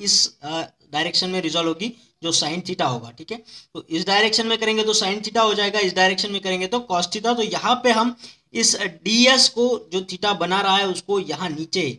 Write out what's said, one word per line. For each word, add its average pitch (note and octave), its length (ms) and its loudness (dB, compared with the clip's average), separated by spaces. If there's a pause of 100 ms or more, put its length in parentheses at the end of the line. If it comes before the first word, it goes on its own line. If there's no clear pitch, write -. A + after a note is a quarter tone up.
इस, - 420 0
अ, D#3+ 180 -6 (300)
डायरेक्शन E3 380 0
में F#3 120 -2
resolve E3 260 0
होगी F3 240 -4 (320)
जो E3 80 -2
sin E3 300 -2
theta F3+ 240 -4
होगा, A#2 260 -4
ठीक D#3+ 200 -16
है। A3+ 60 -10 (360)
तो E3+ 160 -14
इस E3 180 -4
direction G#3+ 400 4
में A3+ 100 0
करेंगे A3 260 2
तो A3 100 0
sin G3+ 280 0
theta A3 220 0
हो G#3+ 100 4
जाएगा, G3+ 260 0
इस F#3+ 160 0
direction F#3+ 360 2
में G3 100 -6
करेंगे F#3 260 -2
तो A#3+ 240 -4
cos F3 160 0
theta। A3+ 280 -2
तो A#3 80 0
यहाँ G3+ 320 0
पे A#3+ 160 2
हम A#3 240 2 (380)
इस A3+ 220 2
डीएस A3 760 4
को A#3+ 440 0
जो F#3 80 0
theta F#3 380 -2
बना F3+ 220 0
रहा G3 160 4
है G3 100 0
उसको F#3+ 320 -2
यहाँ D#3+ 300 -6
नीचे, D#3+ 380 -4 (100)